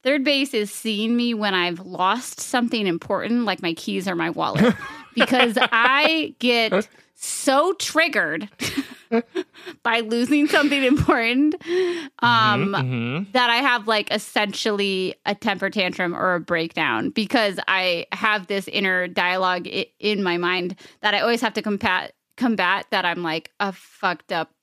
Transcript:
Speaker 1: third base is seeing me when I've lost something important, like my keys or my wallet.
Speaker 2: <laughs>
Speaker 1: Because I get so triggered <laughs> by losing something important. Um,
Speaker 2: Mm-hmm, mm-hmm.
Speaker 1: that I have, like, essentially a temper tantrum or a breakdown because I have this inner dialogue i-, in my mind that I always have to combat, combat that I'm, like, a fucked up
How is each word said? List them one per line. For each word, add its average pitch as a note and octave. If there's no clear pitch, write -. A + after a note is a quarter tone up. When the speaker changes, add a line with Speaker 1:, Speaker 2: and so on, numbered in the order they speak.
Speaker 1:
third C#4
base C#4
is G#3
seeing A3
me A#3+
when G#3
I've F3
lost F#3
something A#3+
important, G3
like F#3+
my E3+
keys F#3+
or F#3+
my E3+
wallet. E3
Speaker 2:
<laughs> -
Speaker 1:
Because A#3+
I C#4
get A3+
so D4
triggered G#3
<laughs> -
by A#3
losing B3
something C#4+
important. C4+
Um, F4
Speaker 2:
Mm-hmm, G#3+
mm-hmm. C3
Speaker 1:
that B3
I A#3
have, B3
like, G#3+
essentially G3+
a G3+
temper G3
tantrum F3+
or F3+
a F3
breakdown D#3+
because G3+
I F#3
have G#3
this G3
inner F#3
dialogue F3+
i-, F#3
in G#3
my F3
mind F3+
that G#3
I G3+
always A#3
have A3+
to A3
combat, G3+
combat G3
that G3
I'm, F3
like, D#3+
a G3
fucked -
up E3